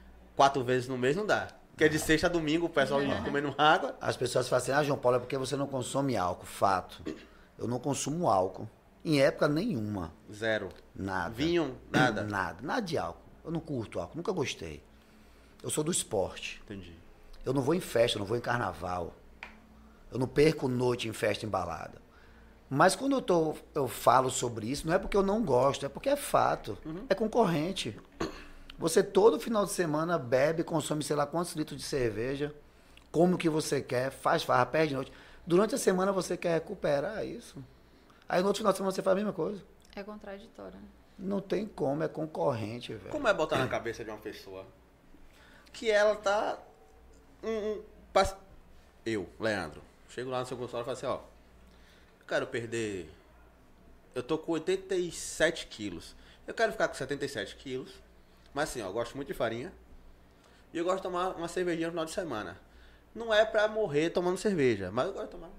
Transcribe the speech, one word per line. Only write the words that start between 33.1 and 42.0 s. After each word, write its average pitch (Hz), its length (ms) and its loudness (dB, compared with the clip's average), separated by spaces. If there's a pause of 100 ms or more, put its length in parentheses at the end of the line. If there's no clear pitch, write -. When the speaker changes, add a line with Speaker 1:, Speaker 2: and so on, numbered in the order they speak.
Speaker 3:
come 175 240 6
o 160 40 -2
que 170 100 2
você 151 320 0
quer, 127 300 -2
faz 151 320 2
farra, 127 240 4
perde 156 280 2
noite. 131 160 -4 (360)
Durante 202 280 4
a 240 40 -2
semana 190 340 2
você 185 240 -2
quer 170 180 0
recuperar 165 720 -2
isso. - 320 -12 (720)
Aí 180 140 2
no 196 60 2
outro 202 100 0
final 208 140 4
de 196 40 2
semana 196 180 0
você 196 80 -2
faz 190 100 4
a 185 40 6
mesma 208 160 -2
coisa. 175 300 -4 (320)
Speaker 2:
É 202 80 -10
contraditório, 202 760 -14
né? 202 80 -18 (320)
Speaker 3:
Não 196 220 -2
tem 202 260 -2
como, 147 360 -2